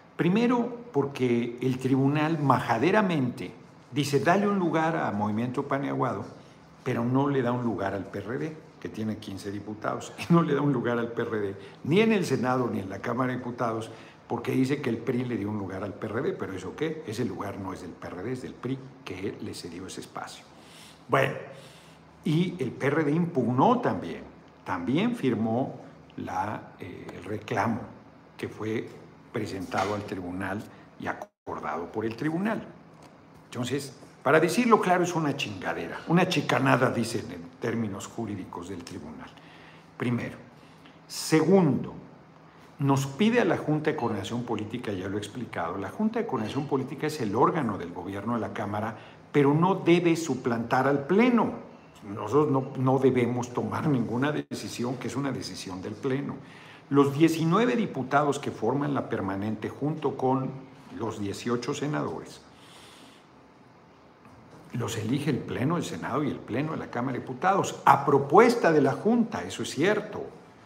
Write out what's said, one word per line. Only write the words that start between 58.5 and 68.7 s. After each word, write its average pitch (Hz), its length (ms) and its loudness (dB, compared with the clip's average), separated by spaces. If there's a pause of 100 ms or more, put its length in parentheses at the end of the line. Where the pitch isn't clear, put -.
forman 143 440 0
la 135 160 -2
permanente, 104 580 -2
junto 147 480 -4
con 131 340 0 (480)
los 104 220 -6
dieciocho 113 540 -2
senadores, - 640 -6 (2250)
los 117 240 -4
elige 113 320 -2
el 127 80 2
Pleno 127 380 -2
del 165 100 -2
Senado 87 400 -4
y 123 60 -2
el 85 80 -6
Pleno 147 340 -4
de 151 60 -6
la - 120 -10
Cámara 127 280 -4
de - 60 -6
Diputados, 180 600 0
a 135 220 8
propuesta 170 640 6